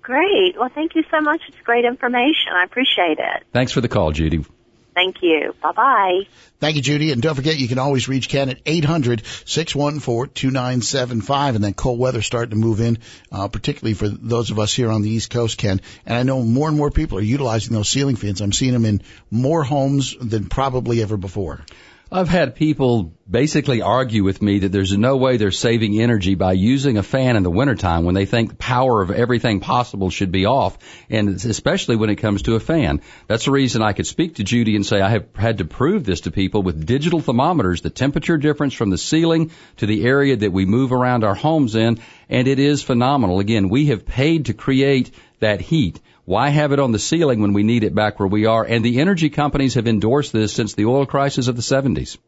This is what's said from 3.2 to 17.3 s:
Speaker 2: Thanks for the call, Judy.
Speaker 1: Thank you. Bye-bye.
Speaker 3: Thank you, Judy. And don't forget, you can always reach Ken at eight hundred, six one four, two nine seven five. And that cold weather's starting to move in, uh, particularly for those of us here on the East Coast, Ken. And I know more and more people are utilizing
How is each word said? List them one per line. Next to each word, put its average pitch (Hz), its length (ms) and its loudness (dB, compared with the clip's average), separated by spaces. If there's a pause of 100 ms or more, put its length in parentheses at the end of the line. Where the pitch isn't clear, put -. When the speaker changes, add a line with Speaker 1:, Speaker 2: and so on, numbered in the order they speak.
Speaker 2:
Thanks 123 200 0
for 127 80 0
the 117 80 -2
call, 80 220 0
Judy. 78 320 0 (520)
Speaker 1:
Thank 185 260 -2
you. 160 400 0
Bye-bye. 196 600 2 (380)
Speaker 3:
Thank 151 160 -2
you, 143 60 0
Judy. 147 300 0
And 120 100 -2
don't 156 140 0
forget, 147 240 -2
you 127 80 -2
can 127 100 -2
always 131 300 0
reach 131 220 -2
Ken 139 200 0
at 117 160 -10
eight 160 180 0
hundred, 131 380 0 (240)
six - 300 -4
one 147 240 -2
four, 117 260 -4
two - 240 -4
nine 127 320 -2
seven 123 400 -4
five. 139 320 0
And 104 120 0
that 101 100 -4
cold 123 240 -2
weather's 123 260 0
starting 117 240 -4
to 107 60 -8
move 110 260 0
in, 117 160 0 (340)
uh, 98 160 -6
particularly 113 460 -4
for 104 140 -2
those 117 420 -2
of 107 80 -4
us 104 160 0
here 120 160 0
on 107 140 0
the 107 80 -2
East 110 180 -4
Coast, 117 300 -2
Ken. 95 220 0 (260)
And 117 100 -2
I 123 60 0
know 131 180 0
more 123 260 2
and 151 100 0
more 147 120 2
people 151 300 -2
are - 20 -2
utilizing 113 540 -2